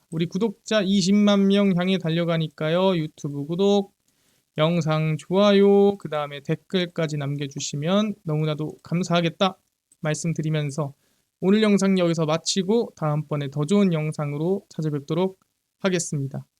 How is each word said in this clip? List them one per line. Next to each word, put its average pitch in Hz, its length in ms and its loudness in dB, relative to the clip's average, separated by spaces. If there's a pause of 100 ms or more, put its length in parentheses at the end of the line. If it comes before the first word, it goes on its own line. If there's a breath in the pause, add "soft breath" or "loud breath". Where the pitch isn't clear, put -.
(100)
우리 165 160 -2
구독자 214 540 -2
이십만 196 680 4
명 196 280 4
향해 185 220 0
달려가니까요. 165 960 -2
유튜브 147 480 -8
구독, 196 480 0 (640)
영상 156 640 0
좋아요, 202 800 4
그 160 100 -12
다음에 147 320 -6
댓글까지 160 760 -4
남겨주시면 143 1040 -4
너무나도 151 640 -4
감사하겠다 170 760 0 (420)
말씀드리면서 151 920 -4 (460)
오늘 202 220 4
영상 196 360 4
여기서 165 280 0
마치고 185 680 -2
다음번에 147 540 -4
더 143 140 -4
좋은 196 280 2
영상으로 156 760 -4
찾아뵙도록 156 720 -4 (420)
하겠습니다. 147 680 -4 (140)